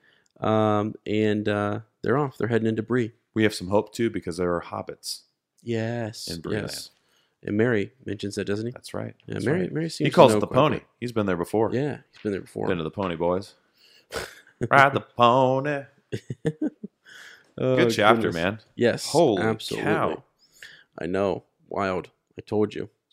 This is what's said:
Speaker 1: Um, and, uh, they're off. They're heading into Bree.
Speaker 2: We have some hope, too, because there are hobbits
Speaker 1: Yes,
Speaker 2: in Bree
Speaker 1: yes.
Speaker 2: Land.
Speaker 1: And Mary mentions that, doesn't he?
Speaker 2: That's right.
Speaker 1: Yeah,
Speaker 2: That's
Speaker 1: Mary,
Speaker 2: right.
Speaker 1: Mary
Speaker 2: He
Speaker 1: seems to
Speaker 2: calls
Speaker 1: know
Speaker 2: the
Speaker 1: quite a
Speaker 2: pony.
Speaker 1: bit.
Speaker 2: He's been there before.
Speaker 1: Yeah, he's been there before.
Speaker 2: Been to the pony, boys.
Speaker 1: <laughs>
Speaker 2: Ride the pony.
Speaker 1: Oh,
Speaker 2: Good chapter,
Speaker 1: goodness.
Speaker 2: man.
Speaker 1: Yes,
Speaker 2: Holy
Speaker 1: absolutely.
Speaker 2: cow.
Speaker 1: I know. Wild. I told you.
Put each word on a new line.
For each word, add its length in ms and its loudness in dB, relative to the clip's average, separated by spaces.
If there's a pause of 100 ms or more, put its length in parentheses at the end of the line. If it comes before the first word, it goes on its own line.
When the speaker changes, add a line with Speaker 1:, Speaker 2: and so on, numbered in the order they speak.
(400)
Speaker 1:
Um, 560 2 (100)
and, 420 0
uh, 320 -2 (240)
they're 140 2
off. 200 -2
They're 120 -2
heading 180 2
into 160 -2
Bree. 280 0 (220)
Speaker 2:
We 100 2
have 100 4
some 160 -8
hope, 240 2
too, 160 0
because 280 -6
there 180 0
are 60 -2
hobbits 600 -12 (420)
Speaker 1:
Yes, 640 -6
Speaker 2:
in 120 -8
Bree 160 -6
Speaker 1:
yes. 60 -4
Speaker 2:
Land. 260 -12 (580)
Speaker 1:
And 100 -2
Mary 340 0 (140)
mentions 300 -8
that, 100 -4
doesn't 200 -4
he? 60 -8
Speaker 2:
That's 220 -18
right. 200 -8 (140)
Speaker 1:
Yeah, 80 -10
Speaker 2:
That's 100 -4
Speaker 1:
Mary, 160 0
Speaker 2:
right. 120 -4
Speaker 1:
Mary 120 -4
Speaker 2:
He 40 -6
Speaker 1:
seems 200 -2
to 60 -4
Speaker 2:
calls 180 10
Speaker 1:
know 60 2
Speaker 2:
the 80 -2
Speaker 1:
quite 100 0
a 40 6
Speaker 2:
pony. 160 2
Speaker 1:
bit. 100 -14 (120)
Speaker 2:
He's 120 -6
been 140 0
there 120 2
before. 360 -2
Speaker 1:
Yeah, 240 -4 (140)
he's 120 -20
been 80 -2
there 100 -6
before. 260 -6
Speaker 2:
Been 100 0
to 60 -4
the 80 -4
pony, 240 -2
boys. 380 -2 (580)
Speaker 1:
<laughs> 600 -10
Speaker 2:
Ride 220 6
the 80 0
pony. 840 2 (1700)
Speaker 1:
Oh, 200 0
Speaker 2:
Good 140 4
chapter, 320 4
Speaker 1:
goodness. 200 0
Speaker 2:
man. 160 -2 (160)
Speaker 1:
Yes, 360 0
Speaker 2:
Holy 300 4
Speaker 1:
absolutely. 480 -2
Speaker 2:
cow. 340 -2 (760)
Speaker 1:
I 60 -6
know. 380 -2 (260)
Wild. 400 -4 (280)
I 40 -14
told 340 -2
you. 140 -8 (240)